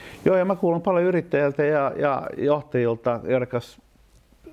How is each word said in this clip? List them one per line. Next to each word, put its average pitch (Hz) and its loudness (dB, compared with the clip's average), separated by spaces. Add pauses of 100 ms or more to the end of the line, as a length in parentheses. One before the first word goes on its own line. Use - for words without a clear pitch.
(260)
Joo, 185 4
ja 180 2
mä 196 0
kuulen 170 0
paljon 180 2
yrittäjiltä 151 0
ja, 143 2
ja 139 -2 (100)
johtajilta, 120 0
joiden 123 0
kanssa, - -8 (720)